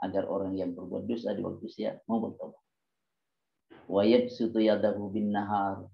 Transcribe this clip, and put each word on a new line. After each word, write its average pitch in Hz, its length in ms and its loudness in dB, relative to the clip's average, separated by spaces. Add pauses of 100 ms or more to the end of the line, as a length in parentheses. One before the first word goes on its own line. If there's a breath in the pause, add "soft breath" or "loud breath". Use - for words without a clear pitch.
agar 95 240 -2
orang 95 280 -2
yang 87 200 -4
berbuat 95 320 -6
dosa 113 240 -2
di 98 80 -4
waktu - 320 -6
siang - 320 -6
mau 226 160 0
bertobat. - 400 -8 (1300)
Wa 98 160 4
yabsutu 113 560 4
yadahu 104 480 4
bin-nahar 101 840 -2